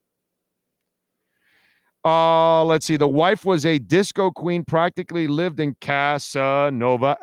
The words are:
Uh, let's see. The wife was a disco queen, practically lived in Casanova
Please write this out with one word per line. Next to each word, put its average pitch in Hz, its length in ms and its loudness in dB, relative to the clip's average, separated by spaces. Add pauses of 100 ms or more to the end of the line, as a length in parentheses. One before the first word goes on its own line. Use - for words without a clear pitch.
(2000)
Uh, 165 600 4
let's 160 200 0
see. 156 120 0
The 143 100 2
wife 165 380 0
was 170 200 0
a 156 140 2
disco 185 520 0
queen, 175 340 -6
practically 170 600 -2
lived 156 340 -2
in 143 180 -4
Casanova 139 1400 -2